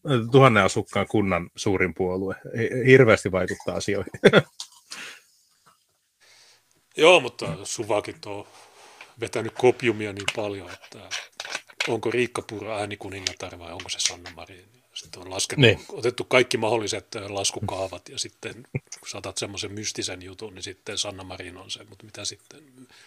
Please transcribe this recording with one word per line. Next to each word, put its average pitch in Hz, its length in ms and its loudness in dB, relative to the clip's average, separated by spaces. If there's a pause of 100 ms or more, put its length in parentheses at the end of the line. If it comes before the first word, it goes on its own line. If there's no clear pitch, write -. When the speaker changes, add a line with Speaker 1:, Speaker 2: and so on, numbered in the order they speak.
(320)
Speaker 1:
tuhannen 123 320 8
asukkaan 101 420 0
kunnan 92 500 0
suurin 90 380 0
puolue? 92 400 -2 (200)
Ei, 113 160 -2 (160)
hirveästi 117 460 10
vaikuttaa 92 420 -2
asioihin. 98 380 -4 (100)
<laughs> - 200 10 (2500)
Speaker 2:
Joo, 165 240 8
mutta 120 440 -6
suvakit 104 640 -4
on 101 200 -12 (720)
vetänyt 110 380 -6
kopiumia 107 540 2
niin 98 120 -10 (120)
paljon, 101 340 -8
että - 280 -20 (920)
onko 113 220 -2
Riikka 117 320 -2
Purra 107 360 -8
äänikuningatar 98 800 -6
vai 85 140 -14
onko 92 160 -12
se - 120 -8
Sanna 87 360 -2
Marin? 90 440 -20 (140)
Sitten - 280 -16
on 92 80 -14
laskenut, 98 300 -2
Speaker 1:
Niin. 110 280 6
Speaker 2:
otettu - 360 -4
kaikki 127 320 2
mahdolliset, 107 580 -4
ö, 101 200 -10
laskukaavat 98 720 -6
ja 131 100 -16
sitten - 440 -10 (100)
kun - 360 -12
saatat 98 300 -12
semmoisen 101 340 -8
mystisen 104 500 -8
jutun, 95 320 -14
niin 92 80 -18
sitten 98 360 -12
Sanna 95 260 -6
Marin 92 320 -14
on 92 140 -16
se. - 140 -12
Mut 104 180 -20
mitä 104 220 -14
sitten? - 380 -12 (440)